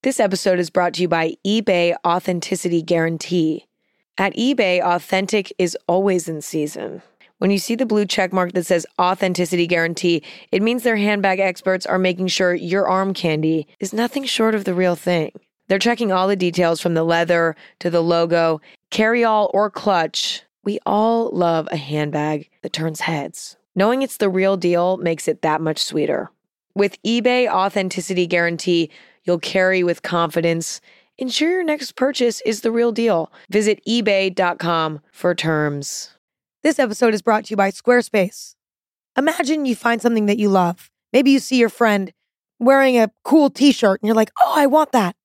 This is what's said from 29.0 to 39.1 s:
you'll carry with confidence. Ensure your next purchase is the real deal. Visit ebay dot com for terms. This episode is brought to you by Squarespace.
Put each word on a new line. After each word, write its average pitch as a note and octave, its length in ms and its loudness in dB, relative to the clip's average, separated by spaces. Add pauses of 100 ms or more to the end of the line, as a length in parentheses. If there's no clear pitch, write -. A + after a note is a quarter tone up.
you'll F3 160 -2
carry F#3 460 0
with F3 180 -2
confidence. E3 800 -2 (380)
Ensure C4 320 -2
your F#4 120 -2
next D4+ 300 -4
purchase B3+ 480 -2
is - 220 -4
the A3+ 100 -2
real A#3 180 2
deal. G#3 400 0 (200)
Visit G#3 360 0
ebay G3 480 0
dot F3+ 240 0
com D#3+ 420 -2 (120)
for F3+ 200 -2
terms. D3+ 800 -2 (540)
This D4+ 160 2
episode A3+ 340 2
is G#3 80 -4
brought G#3+ 220 0
to - 60 -14
you A3 60 -4
by G3 140 2
Squarespace. - 840 0 (600)